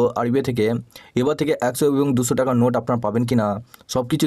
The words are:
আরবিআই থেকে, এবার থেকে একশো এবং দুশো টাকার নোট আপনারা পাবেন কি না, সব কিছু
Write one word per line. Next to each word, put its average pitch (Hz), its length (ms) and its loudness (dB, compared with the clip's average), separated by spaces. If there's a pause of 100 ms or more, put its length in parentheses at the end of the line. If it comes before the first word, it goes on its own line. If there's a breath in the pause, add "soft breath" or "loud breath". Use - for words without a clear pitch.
(200)
আরবিআই 123 280 0
থেকে, 113 180 0 (540 loud breath)
এবার 143 200 0
থেকে 151 120 0 (160)
একশো 127 200 0
এবং 143 200 2 (100)
দুশো 127 220 0
টাকার 127 220 0
নোট 120 180 2
আপনারা 120 240 -2
পাবেন 107 240 -2
কি 131 120 0
না, 107 60 0 (480 loud breath)
সব 127 160 0
কিছু 156 160 0